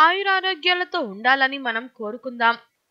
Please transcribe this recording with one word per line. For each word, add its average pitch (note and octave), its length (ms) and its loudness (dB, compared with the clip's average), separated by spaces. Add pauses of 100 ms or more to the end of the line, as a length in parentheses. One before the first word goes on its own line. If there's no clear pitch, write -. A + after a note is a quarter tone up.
ఆయురారోగ్యాలతో F4+ 1040 2
ఉండాలని C4 520 0
మనం A#3+ 300 -4
కోరుకుందాం. A#3 680 -2 (360)